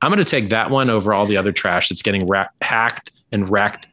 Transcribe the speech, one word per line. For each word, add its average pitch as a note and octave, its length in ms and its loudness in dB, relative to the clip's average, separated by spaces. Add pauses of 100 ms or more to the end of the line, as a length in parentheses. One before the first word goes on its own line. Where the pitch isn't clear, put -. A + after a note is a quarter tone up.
I'm C3+ 100 0
gonna G3+ 120 2
take A#2 260 0
that A2 220 0
one C3 180 2
over G#2+ 240 0
all G2+ 140 2
the G2+ 100 2
other G2 140 0
trash F2+ 380 0
that's F2+ 120 -4
getting G2 240 0
ra-, G2 220 0 (140)
hacked A2+ 500 -2 (220)
and G2+ 160 0
wrecked G2+ 440 0